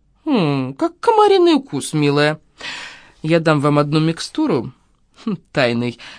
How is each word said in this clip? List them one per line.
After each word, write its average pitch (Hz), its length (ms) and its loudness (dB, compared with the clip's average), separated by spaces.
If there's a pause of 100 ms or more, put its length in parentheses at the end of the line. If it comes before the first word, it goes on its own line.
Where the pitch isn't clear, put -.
(260)
"Хм, 143 480 -2
как 339 260 -4
комариный 392 540 4
укус, 147 400 -4
милая. 147 460 0 (840)
Я 165 180 2
дам 156 220 2
вам 147 180 2
одну 147 200 0
микстуру. 160 760 -2 (500)
Хм, 208 140 -6 (140)
тайный 120 480 -2 (180)